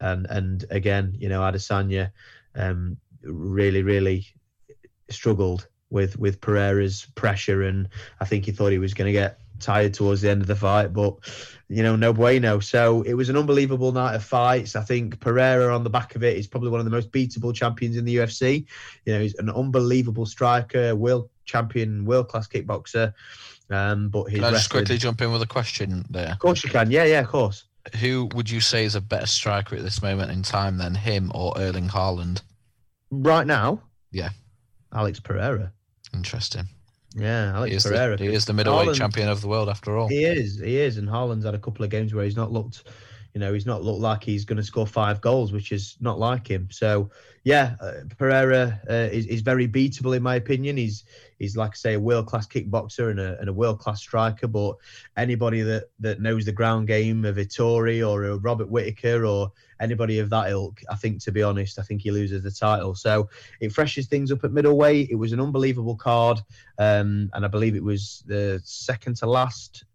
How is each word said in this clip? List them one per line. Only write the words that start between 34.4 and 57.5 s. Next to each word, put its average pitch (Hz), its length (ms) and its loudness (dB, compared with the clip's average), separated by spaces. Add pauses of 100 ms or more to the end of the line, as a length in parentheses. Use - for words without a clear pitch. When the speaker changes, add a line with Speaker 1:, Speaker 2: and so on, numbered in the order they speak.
Speaker 1:
Alex 104 280 -2
Pereira. 101 520 -4 (420)
Speaker 2:
Interesting. 92 520 -6 (480)
Speaker 1:
Yeah, 107 400 -2
Alex 110 160 -2
Speaker 2:
He 95 60 -2
is 98 80 0
the, 104 60 0
Speaker 1:
Pereira. 110 280 2
Speaker 2:
he 98 80 -2
is 107 200 0
the 104 80 -2
middleweight 107 340 2
Speaker 1:
Haaland 156 60 2
Speaker 2:
champion 107 340 0
of 104 140 -2
the 101 60 -6
world 107 200 0
after 104 300 -4
all. 113 100 0
Speaker 1:
He 143 160 2
is, 120 340 0
he 120 200 -2
is. 135 180 0
And 104 100 -4
Haaland's 113 380 -2
had 107 100 -2
a 104 40 -4
couple 107 260 -6
of 101 60 -4
games 107 240 -2
where 104 100 -2
he's 101 120 -2
not 113 140 -2
looked, 117 380 -8 (460)
you 104 60 -6
know, 101 120 -2
he's 104 140 -2
not 107 160 -2
looked 104 180 -2
like 110 240 -2
he's 104 220 -4
gonna 107 160 -2
score 110 240 -2
five 104 340 0
goals, 117 320 2
which 101 180 -6
is 101 300 -6
not 113 180 -2
like 117 280 -2
him. 95 240 -4
So, 104 400 0 (340)
yeah, 131 360 4
uh, 95 120 -8 (240)
Pereira, 131 720 4
uh, 117 240 0
is, 110 140 -2
is 110 160 -2
very 127 260 2
beatable 131 480 2
in 120 60 0
my 127 120 0
opinion. 135 420 -2
He's, 110 280 -4 (340)
he's, 101 180 -6
like 107 160 -2
I - 40 -20
say, 110 180 0
a 101 60 0
world-class 110 460 0
kickboxer 107 640 -4
and 101 100 -4
a, 92 180 -6
and 101 100 -6
a 95 60 -4
world-class 107 460 -2
striker. 113 460 -2
But 104 300 -2 (400)
anybody 117 460 0
that, 110 280 -2 (100)
that 107 200 -4
knows 110 240 -2
the 107 80 -2
ground 110 360 0
game 110 360 2
of 101 120 0
Vettori 113 720 0